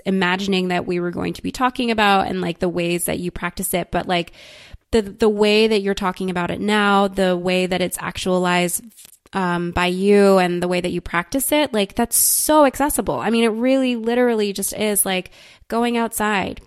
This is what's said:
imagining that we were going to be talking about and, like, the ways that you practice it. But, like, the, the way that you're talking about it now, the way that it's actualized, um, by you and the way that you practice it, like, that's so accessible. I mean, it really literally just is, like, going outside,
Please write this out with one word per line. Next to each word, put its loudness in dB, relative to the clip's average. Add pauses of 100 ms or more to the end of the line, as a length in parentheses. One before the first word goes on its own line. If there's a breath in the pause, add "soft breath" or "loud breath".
imagining 0
that -2
we -2
were -4
going -4
to -16
be -6
talking -2
about 2
and, -4
like, -4
the -2
ways -2
that -4
you -6
practice -6
it. -4
But, -2
like, -2 (580 loud breath)
the, 2
the 0
way 4
that 0
you're 0
talking -4
about -4
it -6
now, 2
the 0
way 0
that -2
it's -4
actualized, 0 (500)
um, -2
by 0
you 4
and 0
the -2
way 0
that -2
you -4
practice -4
it, 0
like, -2
that's -2
so 4
accessible. 0
I -2
mean, 2
it 4
really 0
literally 0
just -6
is, 0
like, -4 (360 soft breath)
going 0
outside, -2